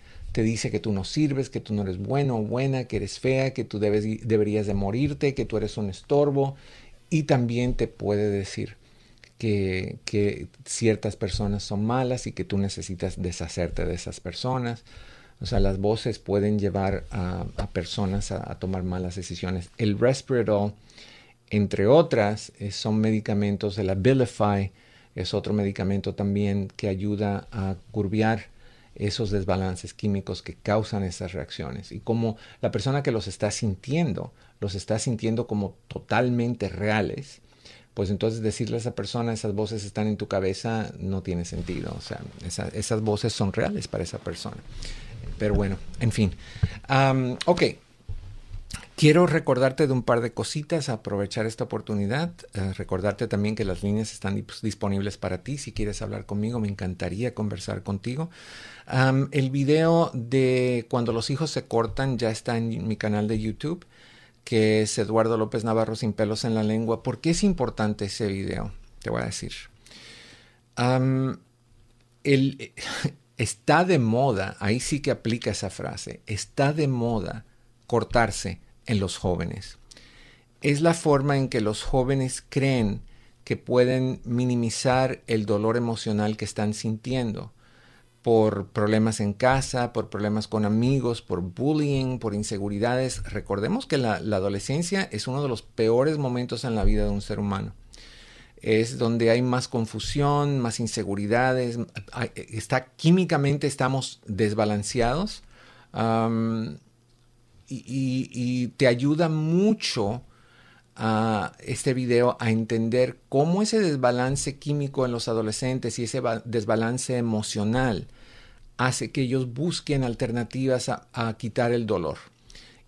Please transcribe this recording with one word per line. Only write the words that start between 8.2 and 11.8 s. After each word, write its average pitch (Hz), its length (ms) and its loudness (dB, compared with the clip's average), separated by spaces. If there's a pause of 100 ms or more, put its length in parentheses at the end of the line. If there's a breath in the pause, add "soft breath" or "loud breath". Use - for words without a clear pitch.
decir 101 480 -4 (640 soft breath)
que, 95 640 0
que - 440 0 (160)
ciertas 107 520 0
personas 101 460 -2
son 104 240 -2